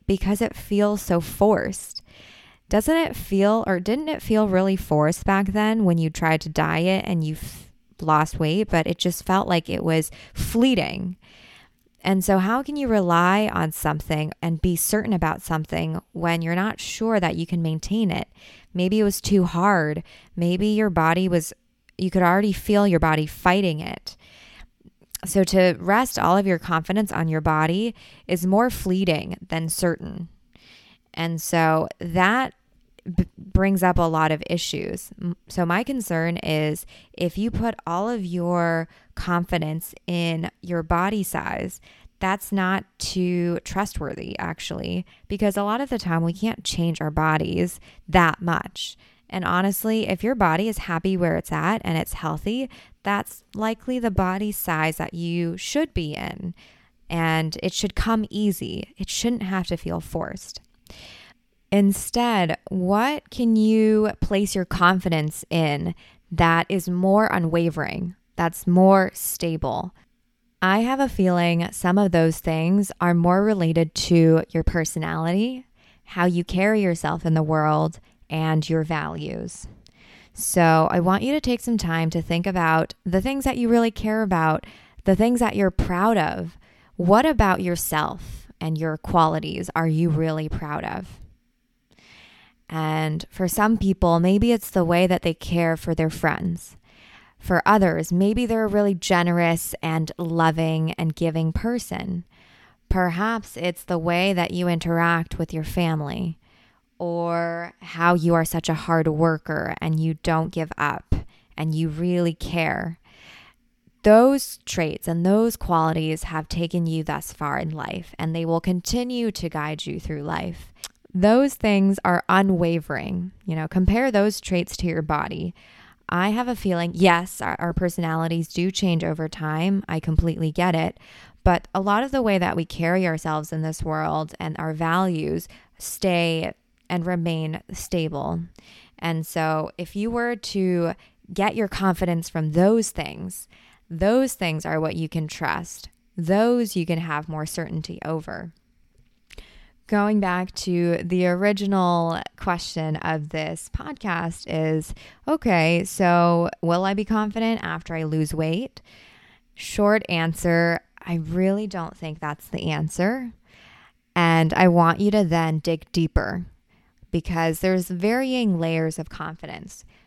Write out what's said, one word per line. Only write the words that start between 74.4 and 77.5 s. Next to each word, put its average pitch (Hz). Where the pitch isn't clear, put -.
your 165
personality, 165
how 175
you 175
carry 208
yourself 165
in 160
the 160
world, 156